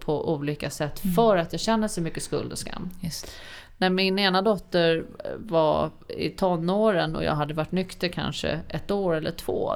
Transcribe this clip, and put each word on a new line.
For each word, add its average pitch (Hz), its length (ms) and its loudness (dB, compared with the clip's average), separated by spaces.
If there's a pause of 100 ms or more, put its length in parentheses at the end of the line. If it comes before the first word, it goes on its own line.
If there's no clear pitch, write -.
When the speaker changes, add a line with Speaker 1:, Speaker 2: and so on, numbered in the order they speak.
Speaker 1:
på 151 340 0
olika 147 360 -4
sätt - 340 -4
Speaker 2:
Mm. 180 100 2
Speaker 1:
för 220 220 6
att 165 160 0
jag 165 80 -4
känner 220 280 2
så 196 120 -4
mycket 165 220 -4
skuld - 300 -4
och - 60 -8
skam. - 320 -8 (100)
Speaker 2:
Just. - 300 -8 (460)
Speaker 1:
När 185 140 2
min 190 280 2
ena 190 240 4
dotter 170 640 2 (320)
var 156 540 2 (180)
i - 220 -4
tonåren 180 880 2
och 160 80 -2
jag 151 100 2
hade 147 200 -2
varit 156 180 -2
nykter 180 360 -2
kanske 151 600 -2
ett - 220 -4
år 196 240 2
eller 160 160 -2
två, - 460 -2